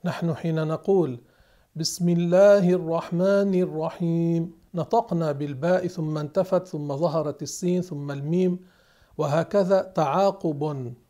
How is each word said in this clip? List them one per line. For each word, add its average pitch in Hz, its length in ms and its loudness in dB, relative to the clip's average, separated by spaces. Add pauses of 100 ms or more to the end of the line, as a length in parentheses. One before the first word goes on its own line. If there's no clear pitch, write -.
نحن 170 300 -2
حين 160 320 -2
نقول: 160 520 0 (560)
"بسم 165 340 -2
الله 180 600 6
الرحمن 180 920 0
الرحيم"، 165 1040 -2 (100)
نطقنا 170 560 0
بالباء 147 560 -2
ثم 156 300 -6
انتفت 180 500 0
ثم 147 280 -6
ظهرت 151 460 -2
السين 180 400 -2
ثم 143 300 -8
الميم، 175 480 0 (580)
وهكذا 175 640 2
تعاقب 151 1120 -2 (160)